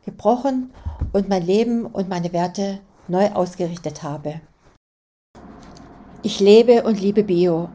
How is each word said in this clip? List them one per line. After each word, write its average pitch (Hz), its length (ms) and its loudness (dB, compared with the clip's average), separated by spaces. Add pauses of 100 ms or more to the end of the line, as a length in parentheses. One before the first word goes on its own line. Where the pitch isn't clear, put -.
gebrochen 254 640 -2 (420)
und 196 160 0
mein 190 140 0
Leben 226 440 0
und 190 220 -6
meine 175 220 -4
Werte 180 460 -4 (300)
neu 185 240 0
ausgerichtet 175 720 -6
habe. 151 360 -8 (1800)
Ich - 180 -6
lebe 226 440 8
und 208 180 0
liebe 202 220 0
Bio. 175 520 0